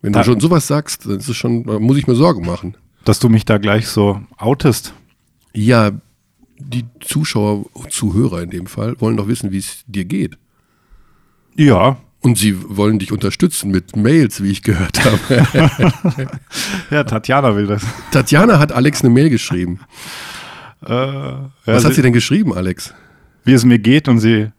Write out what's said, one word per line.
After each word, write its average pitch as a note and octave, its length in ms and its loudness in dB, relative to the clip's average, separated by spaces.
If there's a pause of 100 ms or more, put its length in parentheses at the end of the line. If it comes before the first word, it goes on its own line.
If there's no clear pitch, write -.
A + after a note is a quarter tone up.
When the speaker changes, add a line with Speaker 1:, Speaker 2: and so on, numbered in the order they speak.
Speaker 1:
Wenn G#2 120 -2
du A2+ 60 4
Speaker 2:
Da A#2 60 4
Speaker 1:
schon A#2 140 2
sowas D#3+ 280 2
sagst, - 380 -6
dann G2+ 120 -6
ist A2 100 -10
es A#2 80 -6
schon, A#2+ 300 -4
da A2 140 -4
muss B2+ 180 2
ich C3+ 100 -2
mir B2 80 2
Sorgen A#2+ 300 2
machen. F2 300 -8 (280)
Speaker 2:
Dass - 160 2
du B2+ 80 2
mich A2 160 4
da G#2+ 140 0
gleich G#2 300 0
so G2+ 340 0 (160)
outest. B2+ 560 -2 (600)
Speaker 1:
Ja, A2 380 2 (680)
die B2 260 -8 (160)
Zuschauer, G#2 640 -2 (240)
Zuhörer G2 520 -2
in F2 100 -10
dem F2+ 160 -10
Fall, A2 340 -8
wollen A2+ 160 0
doch G2+ 100 -4
wissen, A2 240 -4
wie G2 60 -6
es - 300 -10
dir G2 180 -8
geht. D3 320 -6 (1160)
Speaker 2:
Ja. C3 420 4 (220)
Speaker 1:
Und A#2+ 200 2
sie G2+ 160 2 (200)
wollen G#2 220 2
dich F#2+ 140 -6
unterstützen G2+ 580 -2
mit F#2 260 -4
Mails, A#2 480 2
wie G2 60 -2
ich G2 140 -4
gehört F#2 420 -2
habe. A#2+ 420 2 (600)
<laughs> C3+ 300 -8 (500)
Speaker 2:
Ja, D3 140 0
Tatjana B2+ 520 0
will G2+ 120 0
das. G#2 160 -2 (280)
Speaker 1:
Tatjana D#3 480 4
hat D3+ 120 2
Alex C3+ 300 0
eine A#2+ 120 4
Mail D3 160 4
geschrieben. F2+ 500 -4 (1040)
Speaker 2:
Äh, - 80 -6
ja, C3+ 580 -6 (140)
Speaker 1:
Was A#2+ 200 2
hat D3 60 4
Speaker 2:
sie C3 60 2
Speaker 1:
sie D#3 40 4
denn B2+ 120 4
geschrieben, C3+ 400 0
Alex? F#2 400 -6 (520)
Speaker 2:
Wie B2+ 80 6
es A#2+ 120 6
mir A#2+ 140 6
geht, B2+ 280 2
und A#2+ 120 4
sie G#2+ 400 2